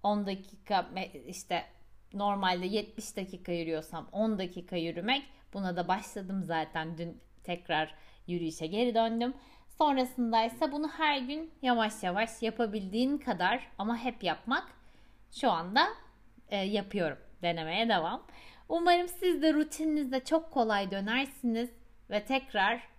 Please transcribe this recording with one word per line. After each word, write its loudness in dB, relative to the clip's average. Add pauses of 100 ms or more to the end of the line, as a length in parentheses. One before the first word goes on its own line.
On 2
dakika -6 (180)
me-, -8
işte -4 (500)
normalde 2
yetmiş -4
dakika -8
yürüyorsam -4
on 0
dakika -6
yürümek. 0 (300)
Buna -2
da -2
başladım -2
zaten. -4
Dün -8 (260)
tekrar -2 (320)
yürüyüşe -4
geri 0
döndüm. 2 (440)
Sonrasında 4
ise 0
bunu -2
her 2
gün -6 (100)
yavaş 2
yavaş 0
yapabildiğin 0
kadar 0 (100)
ama -2
hep -4
yapmak. 0 (640)
Şu 2
anda, 4 (600)
e, -2
yapıyorum. 0 (240)
Denemeye 0
devam. 2 (460)
Umarım 4
siz 0
de 6
rutininizde 0
çok 0
kolay 2
dönersiniz 0 (400)
ve -2
tekrar 0 (100)